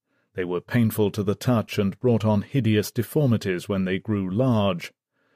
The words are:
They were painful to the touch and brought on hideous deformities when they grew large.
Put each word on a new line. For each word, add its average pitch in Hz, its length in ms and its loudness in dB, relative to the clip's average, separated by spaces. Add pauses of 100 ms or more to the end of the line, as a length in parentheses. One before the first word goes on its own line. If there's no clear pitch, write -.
(340)
They 92 120 -4
were 87 160 -4
painful 110 500 2
to 107 100 -4
the 98 140 0
touch - 420 -2
and 98 220 -2
brought 113 260 2
on 107 160 2
hideous 107 480 0
deformities 107 800 0
when 95 160 0
they 92 140 -2
grew 98 320 -4
large. 104 600 0 (440)